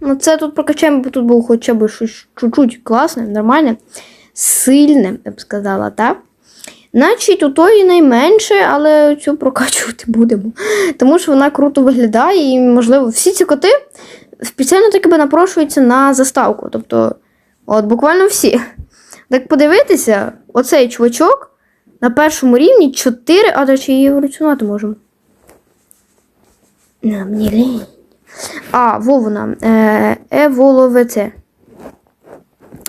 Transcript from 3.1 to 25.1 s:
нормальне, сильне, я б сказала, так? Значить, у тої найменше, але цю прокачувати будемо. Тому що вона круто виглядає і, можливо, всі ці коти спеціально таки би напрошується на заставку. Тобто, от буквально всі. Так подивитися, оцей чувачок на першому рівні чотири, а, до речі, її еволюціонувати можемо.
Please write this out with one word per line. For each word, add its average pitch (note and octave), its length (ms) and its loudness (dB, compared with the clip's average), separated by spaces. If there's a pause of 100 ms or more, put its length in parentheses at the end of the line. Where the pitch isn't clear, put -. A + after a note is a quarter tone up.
нормальне, A3 540 0 (580)
сильне, C4+ 800 2 (100)
я G3+ 80 -12
б - 80 -20
сказала, G3+ 500 -6
так? A#3 260 -2 (800)
Значить, F4+ 480 2
у C#4+ 80 0
тої F#4+ 340 4
найменше, F4 720 2 (160)
але D4 460 2
цю D4 200 -6
прокачувати - 720 -6
будемо. A3+ 460 0 (460)
Тому C#4 200 2
що D#4+ 140 -2
вона C#4 180 2
круто C#4+ 320 0
виглядає C4 720 0
і, B3+ 80 2
можливо, B3 480 2
всі F4+ 240 -2
ці F#4 120 0
коти D4+ 240 -2 (760)
спеціально F#4 480 0
таки F#4+ 180 0
би E4 100 4
напрошується D4+ 640 0
на C4 340 2
заставку. C4 580 -2
Тобто, A3+ 440 -2 (500)
от G#3+ 180 0
буквально D4+ 420 0
всі. - 340 0 (720)
Так B3+ 180 -2
подивитися, D4 840 0 (200)
оцей B3+ 360 0
чувачок C4+ 640 -2 (500)
на A#3+ 100 -2
першому C4+ 480 0
рівні F4 340 4
чотири, E4 600 0
а, C#4 100 0
до C4+ 80 2
речі, C4+ 200 -2
її C4+ 140 2
еволюціонувати C#4 580 -2
можемо. G#3 300 -6 (2000)